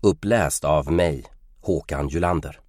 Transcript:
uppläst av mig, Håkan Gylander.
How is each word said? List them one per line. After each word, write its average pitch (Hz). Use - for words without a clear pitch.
uppläst 101
av 73
mig, 85
Håkan 71
Gylander. 82